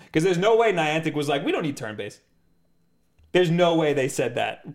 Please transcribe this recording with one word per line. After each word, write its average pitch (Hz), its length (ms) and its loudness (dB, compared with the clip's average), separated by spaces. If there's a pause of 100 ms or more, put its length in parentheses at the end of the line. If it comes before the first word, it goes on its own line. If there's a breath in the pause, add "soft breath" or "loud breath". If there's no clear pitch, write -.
(120)
'Cause 156 100 2
there's 175 160 2
no 214 180 4
way 226 160 4
Niantic 156 420 -2
was 147 140 -2
like, 147 160 -2
"We 294 60 -2
don't 339 120 -2
need 143 140 -6
turn-based." 107 440 -12 (1160)
There's 180 140 4
no 170 240 4
way 156 180 2
they 131 160 0
said 123 280 -4
that 110 260 -4 (120)